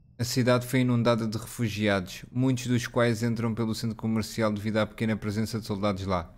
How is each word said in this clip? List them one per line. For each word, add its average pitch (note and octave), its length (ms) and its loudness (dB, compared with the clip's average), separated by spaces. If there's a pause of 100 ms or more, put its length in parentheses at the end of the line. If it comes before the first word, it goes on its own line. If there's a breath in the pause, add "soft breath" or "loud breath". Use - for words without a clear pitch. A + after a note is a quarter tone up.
(180)
a A#2 60 -2
cidade B2 420 2
foi C3 140 2
inundada A#2+ 460 4
de G#2+ 120 -2
refugiados, G2+ 920 -2
muitos B2 360 0
dos A#2+ 200 2
quais A#2 360 2
entram A#2 320 0
pelo A2 200 -2
centro A2 220 -4
comercial A2 560 0
devido G#2 240 -2
à G#2+ 100 4
pequena A2 300 -2
presença G#2+ 420 -4
de G2+ 80 -8
soldados G2 400 -2
lá. F2+ 320 -2